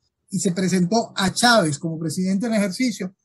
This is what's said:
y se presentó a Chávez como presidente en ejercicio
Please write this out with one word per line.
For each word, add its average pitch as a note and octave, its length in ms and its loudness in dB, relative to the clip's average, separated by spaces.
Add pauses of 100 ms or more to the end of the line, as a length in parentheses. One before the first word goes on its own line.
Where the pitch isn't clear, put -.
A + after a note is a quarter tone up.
(300)
y F#3+ 100 -4
se F#3 120 0
presentó F#3 640 0
a F#3 180 -2
Chávez G#3 460 4
como E3 200 -6
presidente F#3 460 -2
en A3+ 80 -2
ejercicio G3+ 600 -2 (120)